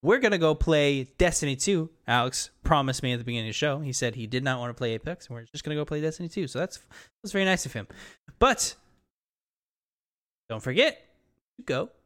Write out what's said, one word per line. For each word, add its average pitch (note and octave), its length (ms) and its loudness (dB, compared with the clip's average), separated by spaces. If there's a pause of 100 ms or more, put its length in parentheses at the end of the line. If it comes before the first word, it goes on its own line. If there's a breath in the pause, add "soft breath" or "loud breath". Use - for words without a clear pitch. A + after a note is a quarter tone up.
We're G#3 180 4
gonna G#3 200 4
go D#3 160 4
play C#3+ 480 4 (160)
Destiny D#3+ 360 2
two. E3 360 0 (160)
Alex B2 420 0 (140)
promised C#3 400 2
me B2+ 100 0
at A#2+ 60 -4
the A#2 60 -10
beginning A#2 240 -4
of G#2+ 40 -8
the - 40 -6
show, D3 220 0
he C#3 140 -6
said A#2 220 -2
he A#2 100 -8
did B2+ 180 -2
not C3 160 -2
wanna A#2+ 140 -6
play A#2+ 200 -2
Apex, - 340 -8
and B2 80 -12
we're A#2 160 -16
just C#3+ 120 -12
gonna D3+ 120 -4
go D3+ 100 -2
play D3+ 160 -4
Destiny D#3+ 280 -4
two. E3+ 180 -4
So C3 100 -8
that's, F3 220 -6 (420 loud breath)
that's G3 100 -10
very G3 140 2
nice F#3 220 2
of B2+ 60 -12
him. G#2 140 -8 (520 loud breath)
But - 340 4 (1800)
don't A2 140 -8
forget F#3+ 360 2 (580)
to - 60 -20
go D#3 260 -2 (160)